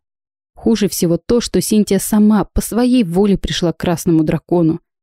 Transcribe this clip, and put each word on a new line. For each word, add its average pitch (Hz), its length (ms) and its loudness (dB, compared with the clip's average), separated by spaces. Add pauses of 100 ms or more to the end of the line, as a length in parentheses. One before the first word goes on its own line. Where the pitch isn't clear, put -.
(540)
Хуже 214 340 0
всего 170 300 -2
то, 240 220 -2
что - 200 -2
Синтия 202 380 0
сама 208 460 2
по - 160 -6
своей 247 420 0
воле 190 340 0
пришла - 360 -4
к - 60 -12
красному 165 440 0
дракону. 160 580 -2 (220)